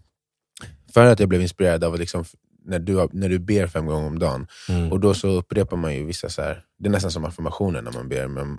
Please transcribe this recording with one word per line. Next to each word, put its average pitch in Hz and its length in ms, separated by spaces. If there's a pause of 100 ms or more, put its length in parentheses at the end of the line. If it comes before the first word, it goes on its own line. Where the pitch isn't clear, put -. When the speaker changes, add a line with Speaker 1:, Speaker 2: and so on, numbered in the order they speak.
(960)
Speaker 1:
för 117 120
att 110 140
jag 98 80
blev 90 140
inspirerad 85 420
av 82 100
att 87 60
liksom, 85 240 (400)
när 90 140
du 95 180
har, 87 160
när 95 160
du 90 100
ber 95 280
fem 80 200
gånger 78 200
om 78 120
dagen, 69 280 (220)
Speaker 2:
Mm. 85 240
Speaker 1:
och 95 80
då 98 140
så 98 140
upprepar 92 480
man 80 180
ju 69 100
vissa 85 240
så 82 140
här, 76 220 (140)
det 101 100
är - 20
nästan 95 220
som 80 120
affirmationer 82 580
när 58 100
man 60 160
ber, 65 200
men 71 300